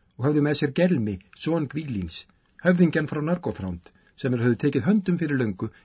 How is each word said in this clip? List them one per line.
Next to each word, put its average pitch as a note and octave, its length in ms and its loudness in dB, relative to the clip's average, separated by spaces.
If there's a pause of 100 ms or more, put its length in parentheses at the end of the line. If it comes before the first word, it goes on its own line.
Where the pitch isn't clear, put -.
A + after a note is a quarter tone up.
(160)
og B2+ 140 0
höfðu D3 160 2
með D3 160 0
sér C#3 180 -2
Gelmi, A#2 380 2 (180)
son D#3 320 -2
Gvílíns, B2 540 -6 (420)
höfðingjan E3+ 480 4
frá D3+ 80 -4
Nargothrond, G#2+ 720 -4 (240)
sem C3 160 -2
þeir A#2+ 140 0
höfðu A#2+ 180 2
tekið C3 240 0
höndum F#3 320 2
fyrir D3 160 0
löngu A2 320 -2 (160)